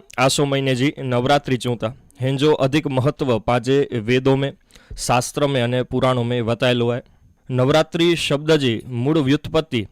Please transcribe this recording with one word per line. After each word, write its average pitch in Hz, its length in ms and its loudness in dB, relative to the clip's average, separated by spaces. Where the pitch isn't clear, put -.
આસો 135 280 2
મહિને 135 300 0
જી 135 180 0
નવરાત્રિ 131 520 0
ચૂંતા 120 360 -6
હેન 135 180 -2
જો 151 220 4
અધિક 135 280 0
મહત્વ 131 540 0
પાજે 123 460 0
વેદો 127 320 2
મેં, 139 220 -4
શાસ્ત્ર 131 500 -2
મેં 135 160 0
અને 123 200 -2
પુરાણો 127 400 0
મેં 120 220 -2
વતાયેલો 120 440 0
હે. 120 120 -4
નવરાત્રિ 156 640 2
શબ્દ 151 460 0
જી 117 200 0
મૂળ 143 260 0
વ્યુત્પત્તિ 135 680 -2